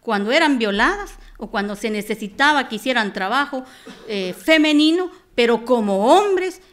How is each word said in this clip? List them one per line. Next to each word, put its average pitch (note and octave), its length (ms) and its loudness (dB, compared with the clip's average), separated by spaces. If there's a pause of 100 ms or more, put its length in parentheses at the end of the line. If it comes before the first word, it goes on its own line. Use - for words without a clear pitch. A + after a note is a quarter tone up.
cuando G#3 320 -4
eran D4 260 2
violadas A#3 540 -2 (240)
o G#3+ 140 -12
cuando G#3 260 -6
se A3 140 -6
necesitaba A3 760 -2
que A#3 100 -8
hicieran A3 360 -2
trabajo, C4 520 -4 (440)
eh, F#3+ 240 -6
femenino, D#4 800 2 (240)
pero A#3 320 2
como A3+ 500 2
hombres F#4+ 460 0 (100)